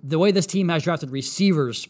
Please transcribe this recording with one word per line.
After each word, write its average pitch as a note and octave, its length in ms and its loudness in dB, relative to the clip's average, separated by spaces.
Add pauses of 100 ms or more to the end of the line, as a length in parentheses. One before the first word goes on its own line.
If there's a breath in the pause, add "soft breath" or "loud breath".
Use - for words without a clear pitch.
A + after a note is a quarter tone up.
the D3 160 -2
way G3 140 4
this F#3 140 2
team F#3 220 0
has E3 140 0
drafted D#3+ 280 -2
receivers C#3 800 0